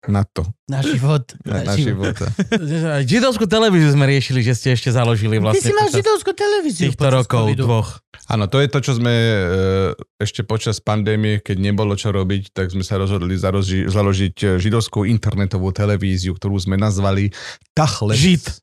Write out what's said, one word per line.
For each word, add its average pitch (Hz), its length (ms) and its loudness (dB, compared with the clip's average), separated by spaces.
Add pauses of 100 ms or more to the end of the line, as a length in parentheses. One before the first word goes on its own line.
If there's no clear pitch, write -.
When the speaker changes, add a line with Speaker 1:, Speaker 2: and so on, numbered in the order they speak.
Speaker 1:
Na 101 220 2
to. - 180 -8 (220)
Speaker 2:
Na 139 160 -4
život. 139 480 0 (160)
Speaker 1:
Na, 101 160 -4
Speaker 2:
Na - 20 -4
Speaker 1:
na 101 140 -2
Speaker 2:
život. 101 400 -2
Speaker 1:
života. 95 100 -6 (420)
Speaker 3:
<laughs> 156 380 -2
Židovskú 226 380 2
televíziu 185 480 4
sme 139 160 4
riešili, 135 320 2
že 120 160 2
ste - 160 -4
ešte 123 160 0
založili 113 480 2
Speaker 2:
Ty - 80 2
Speaker 3:
vlastne 107 180 2
Speaker 2:
si 415 140 2
mal 427 100 4
Speaker 3:
počas 359 140 0
Speaker 2:
židovskú 403 320 0
televíziu 349 560 0
Speaker 3:
týchto 135 160 -2
Speaker 2:
počas 131 160 4
Speaker 3:
rokov 120 240 0
Speaker 2:
covidu. 120 180 0
Speaker 3:
dvoch. 117 280 2 (360)
Speaker 1:
Áno, 104 220 0
to 131 100 0
je 139 120 2
to, 147 100 -2
čo 135 140 -2
sme, 120 180 0
e, 113 240 2 (800)
ešte - 260 -6
počas 110 380 -4
pandémie, 107 580 0
keď 101 220 -4
nebolo 101 340 0
čo 101 160 -4
robiť, 95 400 -2
tak 92 220 -4
sme 95 80 -4
sa 98 160 -4
rozhodli 95 400 -2
zaroži-, 92 500 0
založiť, 98 520 0
e, 104 80 -2 (100)
židovskú 107 480 0
internetovú 98 640 -2
televíziu, 95 640 -2
ktorú 98 240 -4
sme 95 240 -2
nazvali 98 480 0 (420)
Tachles. 110 460 0
Speaker 3:
Žid. 170 280 2 (180)